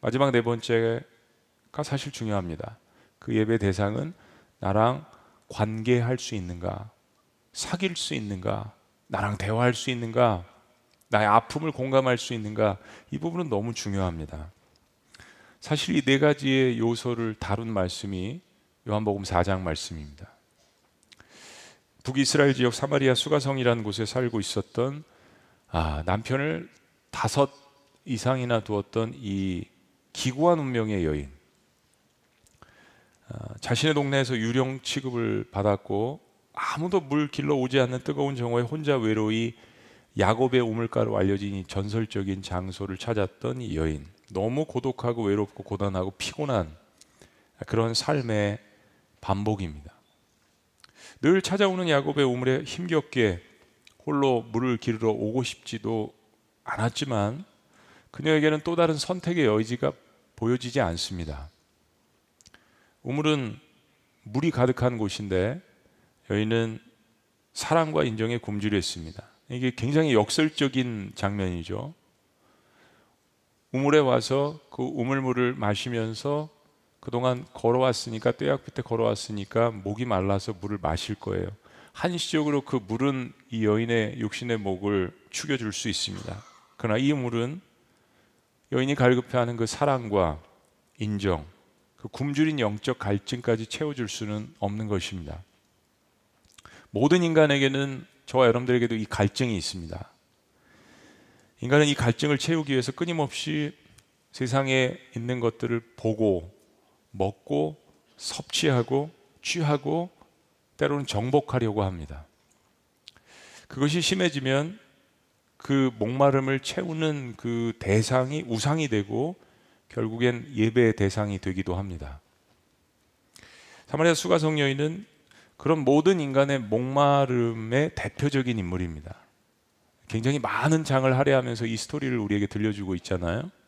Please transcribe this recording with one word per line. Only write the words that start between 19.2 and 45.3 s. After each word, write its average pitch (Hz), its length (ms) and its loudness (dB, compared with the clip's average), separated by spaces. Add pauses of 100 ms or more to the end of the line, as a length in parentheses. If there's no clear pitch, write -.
사 90 200 4
장 92 200 0
말씀입니다. 78 680 -8 (1700)
북이스라엘 135 520 4
지역 123 180 4
사마리아 139 400 2
수가성이라는 127 680 2
곳에 104 240 -4
살고 120 320 -2
있었던, 127 640 -2 (680)
아, 80 320 0
남편을 135 640 -2 (420)
다섯 139 380 0 (540)
이상이나 123 580 0
두었던 113 540 -2
이 98 500 -4 (460)
기구한 156 480 2
운명의 110 460 0
여인. 73 240 -2 (2000)
아, - 320 -12
자신의 139 320 2
동네에서 139 440 2
유령 131 440 0
취급을 117 680 -2
받았고 101 680 0 (340)
아무도 170 460 -2
물 143 300 -2
길러 147 260 -2
오지 131 240 0
않는 127 240 0
뜨거운 139 320 -2
정오에 120 280 0
혼자 147 340 0
외로이 110 560 0 (640)
야곱의 120 400 4
우물가로 113 560 0
알려진 98 400 0
이 95 80 -6
전설적인 98 760 -4
장소를 92 560 -6
찾았던 117 640 -4
이 107 160 -4
여인. 78 280 0 (280)
너무 117 320 0
고독하고 123 580 -2
외롭고 101 400 0